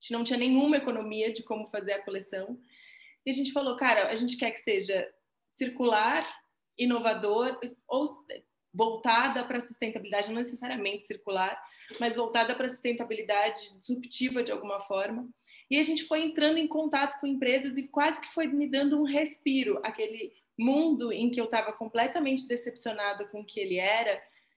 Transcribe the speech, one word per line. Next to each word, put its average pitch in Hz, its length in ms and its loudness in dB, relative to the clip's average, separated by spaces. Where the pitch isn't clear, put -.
gente - 100 -8
não 233 100 0
tinha 240 160 0
nenhuma 269 380 6
economia 220 560 0
de 226 100 -8
como 214 280 -8
fazer 196 240 -4
a 202 80 -6
coleção. 196 560 -8
E 269 60 -2
a - 20 2
gente 269 180 -2
falou, 269 260 0
"Cara, 226 340 4
a 214 40 -2
gente 240 220 -2
quer 233 140 -2
que - 100 -8
seja 190 500 0
circular, 247 720 2
inovador, 226 840 2
ou 294 380 -2
voltada 208 720 2
pra 240 160 -4
sustentabilidade, 208 720 -4
não 233 120 -2
necessariamente 240 640 -6
circular, 196 520 -2
mas 233 160 0
voltada 233 380 2
pra 254 140 -2
sustentabilidade 220 1120 -2
disruptiva 254 640 -2
de 208 100 -4
alguma 202 280 -4
forma." 208 460 -4
E 277 80 4
a 311 40 8
gente 311 220 0
foi 311 160 0
entrando 311 380 2
em 311 100 2
contato 294 500 0
com 285 80 -6
empresas 269 520 0
e 269 60 -2
quase 302 360 0
que - 80 -14
foi 330 180 -2
me 285 220 0
dando 285 320 2
um 302 40 4
respiro. 277 800 0
Aquele 220 520 -6
mundo 262 520 4
em 233 200 2
que 240 100 0
eu 220 60 0
tava 220 260 0
completamente 262 720 0
decepcionada 214 800 -4
com 208 140 -12
o 208 40 -12
que - 140 -14
ele 190 200 -2
era, 208 440 2